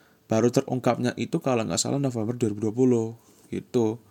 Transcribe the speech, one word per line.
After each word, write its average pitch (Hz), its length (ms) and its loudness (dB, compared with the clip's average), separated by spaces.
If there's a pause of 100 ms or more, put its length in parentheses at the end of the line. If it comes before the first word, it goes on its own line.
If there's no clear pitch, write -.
(260)
baru 113 240 4
terungkapnya 123 680 0
itu 120 240 -4
kalau 117 240 0
nggak 87 160 -2
salah 127 200 -2
November 120 320 -2
dua 120 160 0
ribu 104 200 -6
dua 104 40 -2
puluh 120 340 4 (460)
gitu. 110 580 -2